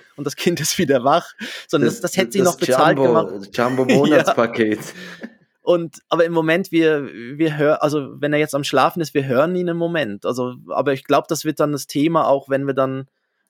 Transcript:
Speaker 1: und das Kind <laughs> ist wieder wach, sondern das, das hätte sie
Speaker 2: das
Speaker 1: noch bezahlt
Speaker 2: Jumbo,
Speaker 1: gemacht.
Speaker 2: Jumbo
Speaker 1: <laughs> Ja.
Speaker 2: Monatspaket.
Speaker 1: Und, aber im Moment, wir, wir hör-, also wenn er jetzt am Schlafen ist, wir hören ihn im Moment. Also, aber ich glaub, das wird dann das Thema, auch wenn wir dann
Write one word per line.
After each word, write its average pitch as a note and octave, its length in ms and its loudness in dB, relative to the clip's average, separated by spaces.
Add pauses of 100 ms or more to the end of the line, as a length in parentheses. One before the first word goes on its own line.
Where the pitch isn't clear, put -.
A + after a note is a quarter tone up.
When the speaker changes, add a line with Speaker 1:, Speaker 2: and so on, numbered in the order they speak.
(180)
Speaker 1:
und D3 100 -6
das C#3+ 80 -8
Kind F3 240 -2
<laughs> - 20 -4
ist - 160 -4
wieder C3+ 280 2
wach, D#3 260 2 (380)
sondern D3+ 200 2
das, - 120 -6
das F3+ 160 -6
hätte F#3+ 160 0
sie G3+ 60 0
Speaker 2:
das F3+ 140 4
Speaker 1:
noch - 60 -12
bezahlt D#3 380 2
Speaker 2:
Jumbo, C3 160 2 (100)
Speaker 1:
gemacht. G2 340 -12
Speaker 2:
Jumbo B2+ 280 0
Speaker 1:
<laughs> - 20 -6
Ja. - 80 4
Speaker 2:
Monatspaket. B2 840 2 (840)
Speaker 1:
Und, E3+ 460 0
aber D#3+ 160 2
im E3+ 80 -2
Moment, E3 400 0
wir, D#3 400 2
wir C#3+ 460 -4
hör-, D3+ 260 2
also D3 240 0 (140)
wenn D3 100 -2
er D3 80 0
jetzt D3+ 160 -2
am C#3+ 80 -2
Schlafen D3 380 2
ist, D#3 120 -6
wir C#3 120 0
hören C#3 280 0
ihn F3+ 140 -2
im E3+ 80 -2
Moment. D#3+ 500 -4
Also, B2 280 -4 (160)
aber C3+ 240 0
ich C#3 100 -8
glaub, C#3+ 240 2
das D#3 160 -4
wird D#3 160 -4
dann D3+ 140 0
das C3+ 140 -8
Thema, D3+ 380 0
auch C3+ 220 0
wenn C3+ 200 -2
wir C#3 60 0
dann C3+ 360 -2 (400)